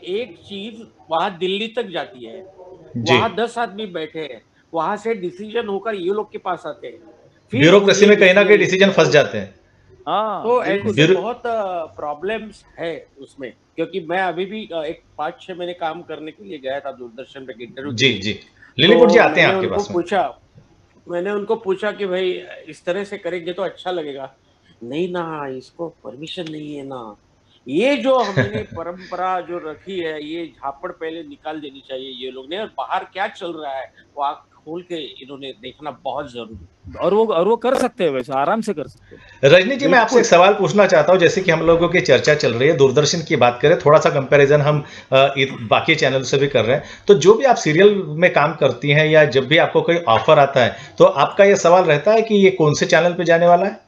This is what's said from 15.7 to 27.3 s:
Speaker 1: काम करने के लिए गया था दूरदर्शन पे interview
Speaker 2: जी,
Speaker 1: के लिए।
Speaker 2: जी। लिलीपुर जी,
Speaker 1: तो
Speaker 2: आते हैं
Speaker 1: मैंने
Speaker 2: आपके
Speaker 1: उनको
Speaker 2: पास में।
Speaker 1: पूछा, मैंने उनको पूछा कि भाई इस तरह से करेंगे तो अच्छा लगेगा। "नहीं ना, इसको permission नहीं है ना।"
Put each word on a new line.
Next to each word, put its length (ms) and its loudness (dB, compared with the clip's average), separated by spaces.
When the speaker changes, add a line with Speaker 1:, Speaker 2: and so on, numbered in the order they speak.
Speaker 1:
काम 280 -10
करने 280 -16
के 140 -20
लिए 140 -16
गया 220 -8
था 120 -12
दूरदर्शन 480 -18
पे 240 -16
interview 280 -14
Speaker 2:
जी, 160 0
Speaker 1:
के 40 2
लिए। 100 -8
Speaker 2:
जी। 180 -8
लिलीपुर 320 6
जी, 80 4
Speaker 1:
तो 60 6
Speaker 2:
आते 160 0
हैं 80 4
Speaker 1:
मैंने 100 0
Speaker 2:
आपके 80 -4
Speaker 1:
उनको 140 -4
Speaker 2:
पास 100 -8
में। 40 -8
Speaker 1:
पूछा, 460 -4
मैंने 220 -6
उनको 260 -4
पूछा 340 -4
कि 160 -8
भाई 360 -4
इस 160 -20
तरह 200 -4
से 140 -14
करेंगे 340 -8
तो 100 -8
अच्छा 280 -8
लगेगा। 440 -10
"नहीं 280 -6
ना, 340 -8
इसको 320 -14
permission 600 -16
नहीं 260 -14
है 100 -14
ना।" 300 -14